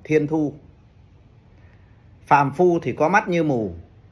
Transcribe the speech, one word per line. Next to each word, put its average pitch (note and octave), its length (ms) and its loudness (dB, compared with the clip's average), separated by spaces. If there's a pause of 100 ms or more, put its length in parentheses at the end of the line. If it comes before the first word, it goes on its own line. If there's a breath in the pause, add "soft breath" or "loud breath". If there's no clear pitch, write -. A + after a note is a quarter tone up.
thiên D3+ 240 0
thu. D3+ 260 -4 (1700 soft breath)
Phàm C#3+ 280 2
phu F3+ 260 2
thì C3 140 -6
có D3+ 160 0
mắt G#3 180 0
như E3+ 160 0
mù, A2+ 320 -2 (360)